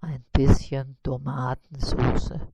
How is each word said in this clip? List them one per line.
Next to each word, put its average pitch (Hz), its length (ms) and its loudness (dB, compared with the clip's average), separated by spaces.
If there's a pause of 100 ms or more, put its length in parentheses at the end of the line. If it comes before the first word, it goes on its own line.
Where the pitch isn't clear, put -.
ein 143 320 -10
bisschen 135 680 4
Tomatensoße 131 1400 -2 (140)